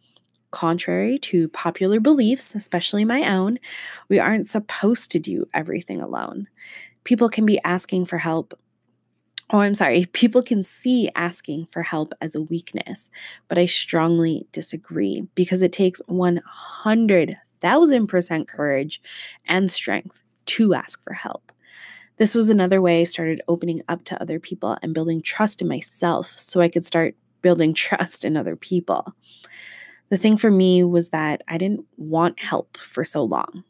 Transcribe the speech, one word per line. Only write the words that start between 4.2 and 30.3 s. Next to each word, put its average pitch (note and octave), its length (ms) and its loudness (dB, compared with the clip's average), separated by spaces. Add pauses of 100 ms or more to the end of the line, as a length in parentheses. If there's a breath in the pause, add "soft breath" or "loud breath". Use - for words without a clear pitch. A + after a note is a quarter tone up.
supposed - 640 0
to F3 60 2
do - 340 -6
everything D#3 480 -6
alone. C2 480 -10 (560 loud breath)
People A#3 240 2
can A3 160 0
be G#3 200 4
asking F3+ 420 -2
for F3 120 -6
help. E3 400 -4 (920)
Oh, G#2+ 60 6
I'm G2+ 160 2
sorry. F3 320 4
People A#3+ 360 2
can G#3 220 0
see B3 500 2
asking E3 520 -4
for - 160 -8
help D#3 380 -4
as D#3+ 140 -6
a D#3 80 -4
weakness, - 680 -6 (360 loud breath)
but E3 120 0
I F3 80 6
strongly E3 840 0
disagree E3 840 -4
because F#3 260 0
it F3+ 120 2
takes F#3 340 0
one F3 400 0
hundred G#3+ 880 0 (240)
thousand B3+ 460 4
percent F3 420 -2
courage C#3+ 540 -4 (440 loud breath)
and F#3 240 2
strength - 520 -6 (240)
to G#3 280 2
ask - 300 -4
for - 80 -12
help. - 400 -12 (640 loud breath)
This G#3+ 180 2
was A3 160 4
another F#3+ 300 4
way E3+ 200 4
I E3+ 40 4
started D#3+ 420 -2
opening E3+ 420 -2
up E3+ 180 -6
to - 140 -10
other E3 200 -8
people - 420 -6
and D#3+ 100 -6
building D#3+ 300 -4
trust - 400 -2
in F3 60 -2
myself - 600 0
so - 300 2
I E3+ 80 6
could E3+ 160 0
start E3 300 0 (260)
building E3 340 4
<laughs> - 0 -
trust - 500 -2
in D#3 120 -2
other A2+ 200 -6
people. - 580 -4 (960 loud breath)
The F#3+ 80 2
thing G#3+ 180 4